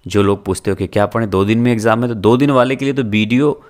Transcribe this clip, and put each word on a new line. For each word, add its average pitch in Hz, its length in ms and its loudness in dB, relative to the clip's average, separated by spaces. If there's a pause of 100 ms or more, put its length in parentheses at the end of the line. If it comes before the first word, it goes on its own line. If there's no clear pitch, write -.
जो 101 160 0
लोग 98 220 0
पूछते 98 260 -4
हो 92 60 -2
कि 95 100 -4
क्या 104 200 0
पढ़ें, 113 240 -4
दो 95 140 0
दिन 110 140 0
में 123 140 2
एग्जाम 113 300 0
है, 123 60 -2
तो 120 60 -6
दो 107 220 2
दिन 143 140 2
वाले 131 260 2
के 135 80 -6
लिए 139 100 -2
तो 139 100 -4
वीडियो 110 480 0 (180)